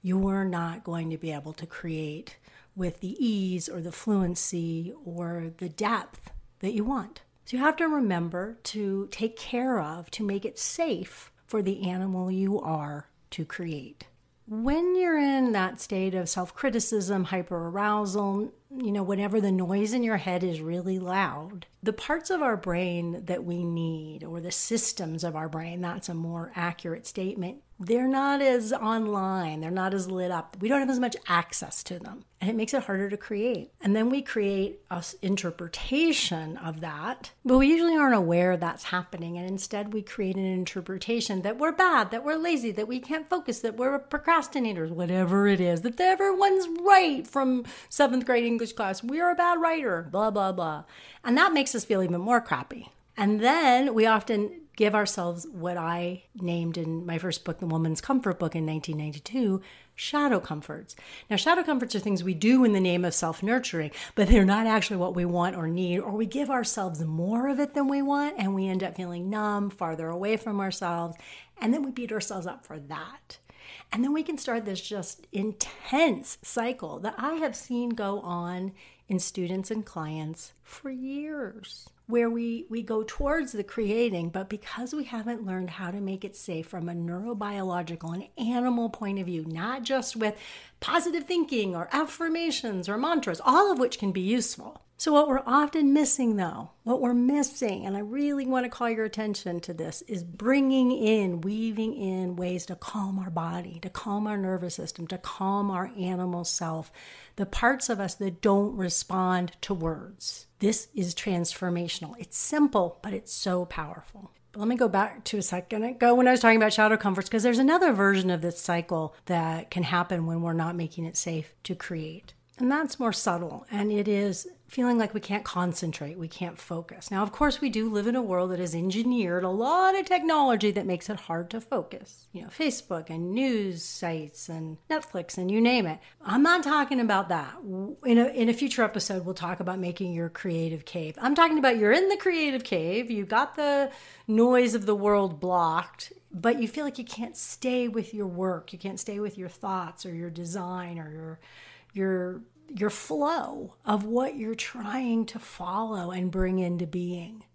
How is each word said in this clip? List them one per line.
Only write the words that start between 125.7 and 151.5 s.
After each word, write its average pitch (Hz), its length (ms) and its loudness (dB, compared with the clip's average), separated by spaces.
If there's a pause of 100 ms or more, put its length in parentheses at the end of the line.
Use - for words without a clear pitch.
we 165 120 -8
can't 170 300 -8
focus. - 520 -10
Now, 202 140 0
of 202 80 -6
course, 285 280 2
we 285 80 0
do 220 220 -2
live 208 160 0
in 233 80 0
a 254 80 0
world 185 300 0
that 175 80 -2
has 165 160 -4
engineered 190 640 0
a 185 80 0
lot 349 480 4
of 381 80 -4
technology 285 640 4
that 196 160 -2
makes 180 240 -4
it 202 100 -8
hard 170 300 -6
to 226 100 -8
focus. - 720 -8
You 180 100 -12
know, 233 60 -16
Facebook 180 640 -4
and 175 240 -4
news 214 500 0
sites 160 640 -8
and 160 300 -8 (100)
Netflix 247 480 -4
and 185 140 -2
you 214 100 4
name 233 260 6
it. 160 120 -4 (260)
I'm 240 200 4
not 339 180 6
talking 285 380 2
about 196 280 2
that. 156 280 -2 (480)
In 233 140 8
a, 240 80 8
in 254 220 2
a 233 60 4
future 247 300 2
episode, 202 400 -2
we'll 180 100 -4
talk 180 240 -6
about 185 220 -4
making 175 320 -4
your 170 160 -2
creative 165 560 -4
cave. 156 360 -8
I'm 269 140 2
talking 330 240 6
about 254 180 6
you're 214 160 8
in 370 160 6
the 403 80 2
creative 302 460 0
cave, 202 480 -2
you 208 140 -2
got 226 320 2
the 285 340 2 (380)
noise 240 480 6
of 196 100 -2
the 208 100 4
world 196 440 4
blocked, 175 720 0 (200)
but 233 280 2
you 226 80 0
feel 294 160 -4
like 277 140 -6
you 240 60 -10
can't - 320 -10
stay 247 520 -2
with 220 260 -6
your 202 140 -4
work, 180 440 -4
you 175 60 -14
can't 190 220 -8
stay 202 180 -8
with 202 180 -6
your 180 120 -10
thoughts 185 580 -8
or 170 80 -10
your 170 160 -6
design 175 720 -8
or 156 100 -12
your 160 300 -14 (540)